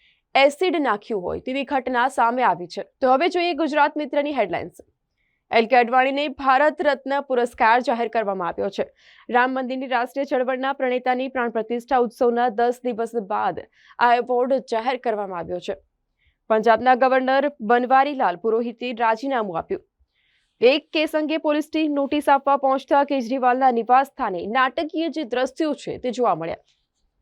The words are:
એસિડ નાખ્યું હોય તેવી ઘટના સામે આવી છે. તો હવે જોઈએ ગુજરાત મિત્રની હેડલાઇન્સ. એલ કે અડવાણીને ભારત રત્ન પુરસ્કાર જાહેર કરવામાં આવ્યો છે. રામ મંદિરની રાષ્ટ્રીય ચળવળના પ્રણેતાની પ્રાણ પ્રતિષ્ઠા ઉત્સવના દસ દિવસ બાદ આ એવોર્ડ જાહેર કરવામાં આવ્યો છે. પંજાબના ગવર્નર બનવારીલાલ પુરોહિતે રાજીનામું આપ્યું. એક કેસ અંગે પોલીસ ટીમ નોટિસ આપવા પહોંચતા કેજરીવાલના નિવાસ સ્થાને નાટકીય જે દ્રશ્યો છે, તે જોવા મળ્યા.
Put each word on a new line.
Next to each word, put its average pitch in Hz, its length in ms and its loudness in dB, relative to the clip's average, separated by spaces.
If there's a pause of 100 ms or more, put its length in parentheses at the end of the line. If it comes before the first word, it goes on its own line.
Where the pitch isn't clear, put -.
(360)
એસિડ 285 440 4
નાખ્યું 214 420 -2
હોય 156 180 -6
તેવી 262 240 -6
ઘટના 254 440 -2
સામે 247 360 0
આવી 175 240 0
છે. 190 160 -10 (180)
તો 254 120 4
હવે 277 140 4
જોઈએ 349 260 0
ગુજરાત 294 440 0
મિત્રની 294 360 -2
હેડલાઇન્સ. 175 440 -4 (760)
એલ 233 140 4
કે 226 100 2
અડવાણીને 262 520 2
ભારત 277 540 2
રત્ન 277 400 -2
પુરસ્કાર 240 600 2
જાહેર 233 260 -2
કરવામાં 196 400 -4
આવ્યો 196 220 -4
છે. - 240 -6 (360)
રામ 247 220 2
મંદિરની 262 360 -6
રાષ્ટ્રીય 254 380 -4
ચળવળના 262 480 -2
પ્રણેતાની 254 540 -2
પ્રાણ 240 220 -4
પ્રતિષ્ઠા 233 480 -2
ઉત્સવના 240 520 0
દસ 240 340 -2
દિવસ 233 320 -4
બાદ 208 440 -4 (400)
આ 247 160 4
એવોર્ડ 247 380 0 (180)
જાહેર 240 260 -2
કરવામાં 208 420 -4
આવ્યો 175 200 -8
છે. 190 160 -8 (760)
પંજાબના 226 460 4
ગવર્નર 262 560 2 (100)
બનવારીલાલ 247 760 2
પુરોહિતે 233 580 -4
રાજીનામું 226 640 -2
આપ્યું. - 240 -6 (800)
એક 277 320 4
કેસ 311 220 0
અંગે 311 220 -2
પોલીસ 302 360 -2
ટીમ 311 180 0
નોટિસ 285 380 -2
આપવા 277 280 4
પહોંચતા 277 460 2
કેજરીવાલના 254 680 0
નિવાસ 240 360 2
સ્થાને 190 400 -6
નાટકીય 285 640 -2
જે 311 140 -6
દ્રશ્યો 262 500 -2
છે, - 240 -10
તે 254 140 -6
જોવા 220 240 0
મળ્યા. 165 200 -8 (680)